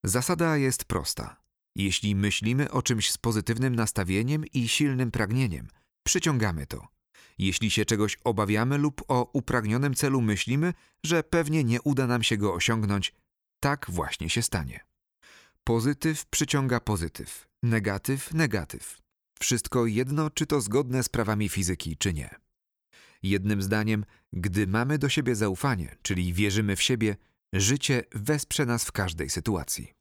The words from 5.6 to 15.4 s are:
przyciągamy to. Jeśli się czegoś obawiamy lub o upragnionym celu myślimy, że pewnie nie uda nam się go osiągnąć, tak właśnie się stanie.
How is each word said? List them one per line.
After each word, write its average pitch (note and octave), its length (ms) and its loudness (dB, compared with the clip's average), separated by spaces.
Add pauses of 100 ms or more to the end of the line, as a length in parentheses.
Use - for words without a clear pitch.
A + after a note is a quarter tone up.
przyciągamy A2 640 0
to. - 220 -12 (500)
Jeśli F#2+ 320 0
się G#2+ 140 2
czegoś G#2 400 0
obawiamy A2 540 2
lub C#3+ 300 0
o B2 240 2
upragnionym B2+ 600 0
celu C3+ 260 0
myślimy, A#2+ 540 0 (300)
że D#3+ 180 2
pewnie D#3 420 2
nie A#2+ 180 2
uda C3+ 240 2
nam A#2+ 160 2
się A2+ 140 2
go G2+ 180 0
osiągnąć, G2+ 600 0 (460)
tak C#3+ 300 0
właśnie E2 400 -4
się A#2 120 0
stanie. D2 380 -4 (840)